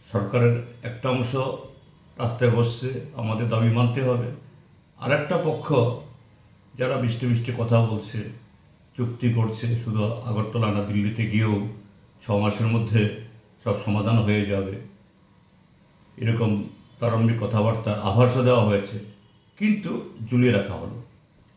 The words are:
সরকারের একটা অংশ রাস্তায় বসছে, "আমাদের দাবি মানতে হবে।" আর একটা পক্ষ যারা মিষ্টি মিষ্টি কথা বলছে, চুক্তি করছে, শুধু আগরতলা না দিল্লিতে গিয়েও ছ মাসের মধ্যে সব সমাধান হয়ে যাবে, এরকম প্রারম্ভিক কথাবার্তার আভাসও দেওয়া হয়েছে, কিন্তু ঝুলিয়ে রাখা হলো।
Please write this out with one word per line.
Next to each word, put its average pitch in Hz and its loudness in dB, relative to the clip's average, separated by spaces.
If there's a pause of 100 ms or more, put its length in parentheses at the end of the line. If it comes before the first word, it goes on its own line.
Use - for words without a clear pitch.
(120)
সরকারের 120 2 (200)
একটা 113 -6
অংশ 123 -2 (800)
রাস্তায় 120 2
বসছে, 120 0 (100)
"আমাদের 110 -2
দাবি 113 4
মানতে 120 2
হবে।" 120 0 (680)
আর 123 -2
একটা 147 0
পক্ষ - -2 (1040)
যারা 127 -2
মিষ্টি 120 -2
মিষ্টি 120 0
কথা 117 4
বলছে, 104 -6 (680)
চুক্তি 120 -2
করছে, 113 0
শুধু 107 -2
আগরতলা 110 -2
না 101 0
দিল্লিতে 104 -2
গিয়েও 104 0 (540)
ছ - -18
মাসের 104 0
মধ্যে 110 2 (400)
সব 104 -2
সমাধান 107 2
হয়ে 104 2
যাবে, 98 -2 (1400)
এরকম 113 0 (360)
প্রারম্ভিক 113 2
কথাবার্তার 104 0
আভাসও 120 4
দেওয়া 120 6
হয়েছে, 101 0 (580)
কিন্তু - -2 (220)
ঝুলিয়ে 123 6
রাখা 95 0
হলো। 85 -10 (560)